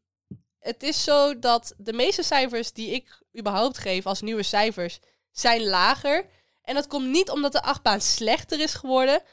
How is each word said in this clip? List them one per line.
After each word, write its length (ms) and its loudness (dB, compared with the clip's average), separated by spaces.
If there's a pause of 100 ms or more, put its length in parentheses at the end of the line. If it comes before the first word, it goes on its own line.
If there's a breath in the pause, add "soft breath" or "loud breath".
(600)
het 240 -8
is 200 -2
zo 360 4
dat 380 0
de 160 -10
meeste 300 0
cijfers 500 -2
die 180 -8
ik 300 -8 (180)
überhaupt 380 -2
geef 280 -4
als 160 -4
nieuwe 220 -4
cijfers 560 -2 (320)
zijn 320 2
lager. 600 2 (380)
En 120 -6
dat 120 -2
komt 200 -4
niet 220 2
omdat 220 -2
de 100 0
achtbaan 400 0
slechter 580 0
is 140 -2
geworden, 480 2 (120)